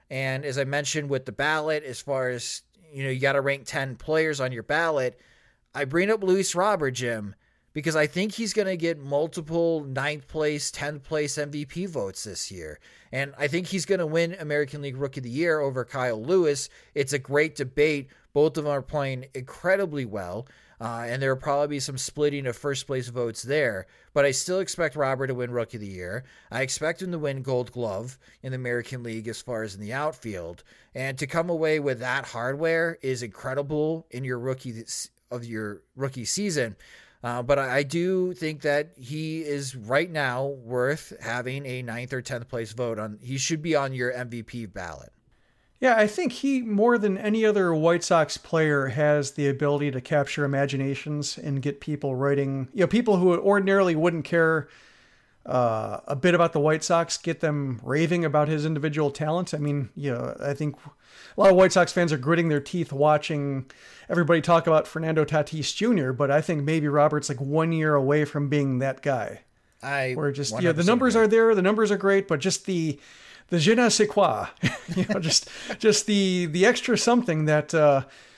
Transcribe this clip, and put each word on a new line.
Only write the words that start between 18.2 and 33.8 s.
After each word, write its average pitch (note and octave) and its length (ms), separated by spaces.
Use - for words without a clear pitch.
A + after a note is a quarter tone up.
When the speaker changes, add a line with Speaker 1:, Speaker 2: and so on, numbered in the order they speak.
Speaker 1:
Both D#3 240
of D3+ 80
them D3 80
are C#3 80
playing C3+ 540
incredibly D3+ 680
well. G2+ 420
Uh, A#2 260
and C3 160
there'll C3+ 140
probably C#3+ 320
be C#3+ 120
some C3+ 160
splitting C#3+ 500
of A#2+ 100
first C#3 320
place C3 180
votes A#2+ 360
there. A#2+ 440
But C#3+ 100
I C#3+ 80
still F3+ 260
expect D#3+ 380
Robert C3+ 320
to C3 60
win B2 180
Rookie A#2+ 240
of G#2+ 40
the G#2 60
Year. F#2+ 380
I A#2+ 120
expect D3+ 380
him F#3 120
to E3 60
win C#3 240
Gold B2+ 280
Glove A#2 480
in C3 80
the C3 60
American B2 480
League A2+ 240
as A2 120
far A2+ 220
as F#2+ 140
in G2 40
the G#2+ 120
outfield. A2 720
And C3 240
to D3 100
come E3+ 220
away D#3 280
with C3+ 220
that B2+ 240
hardware D#3+ 760
is B2+ 220
incredible C#3+ 880